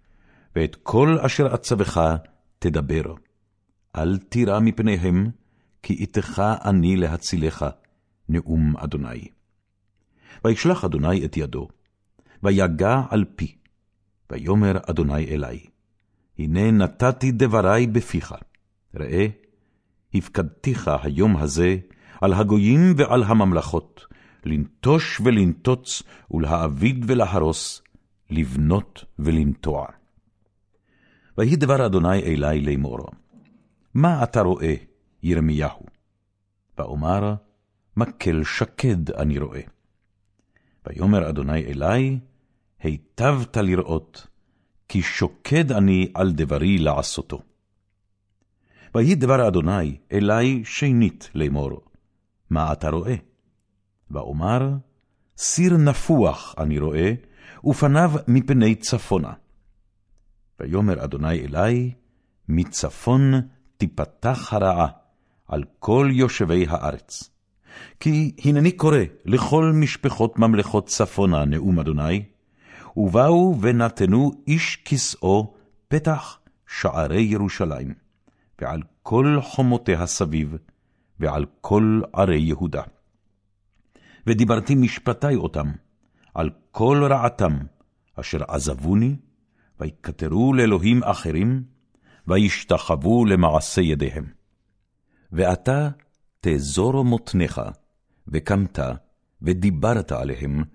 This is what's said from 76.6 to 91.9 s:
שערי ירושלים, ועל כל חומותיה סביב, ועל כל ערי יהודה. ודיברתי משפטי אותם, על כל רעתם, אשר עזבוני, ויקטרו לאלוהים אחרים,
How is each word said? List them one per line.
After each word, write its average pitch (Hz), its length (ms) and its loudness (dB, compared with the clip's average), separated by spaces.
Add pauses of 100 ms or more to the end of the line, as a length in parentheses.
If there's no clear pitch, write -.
שערי 82 560 -2
ירושלים, 92 720 -4 (640)
ועל 78 220 -6 (200)
כל 139 400 2
חומותיה 120 640 0
סביב, 78 500 -4 (640)
ועל 76 260 -2 (140)
כל 110 400 2 (120)
ערי 92 260 2
יהודה. 78 440 -4 (1400)
ודיברתי 113 480 2
משפטי 131 600 0
אותם, 78 380 -4 (640)
על 82 160 -4 (200)
כל 143 400 2
רעתם, 120 460 0 (580)
אשר - 240 -8 (100)
עזבוני, 78 680 0 (640)
ויקטרו 80 760 -2
לאלוהים 113 480 2
אחרים, 101 600 -2 (640)